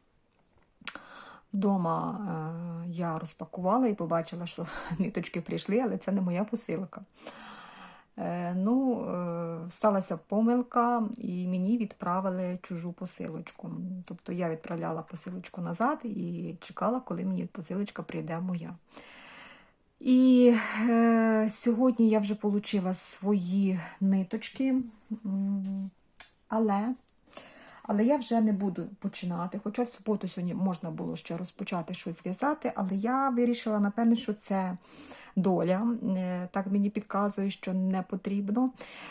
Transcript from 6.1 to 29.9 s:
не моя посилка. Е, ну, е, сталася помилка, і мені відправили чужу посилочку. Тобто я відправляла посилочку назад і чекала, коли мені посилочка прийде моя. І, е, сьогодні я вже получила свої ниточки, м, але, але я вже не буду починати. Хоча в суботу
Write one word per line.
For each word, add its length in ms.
не 100
моя 220
посилка. 580
Е, 380
ну, 500
е, 640
сталася 560
помилка, 760
і 300
мені 300
відправили 840
чужу 320
посилочку. 800
Тобто 260
я 180
відправляла 520
посилочку 600
назад 420
і 560
чекала, 400
коли 260
мені 200
посилочка 580
прийде 360
моя. 340
І, 520
е, 600
сьогодні 600
я 100
вже 160
получила 580
свої 840
ниточки, 760
м, 640
але, 480
але 220
я 120
вже 240
не 120
буду 340
починати. 640
Хоча 200
в 40
суботу 400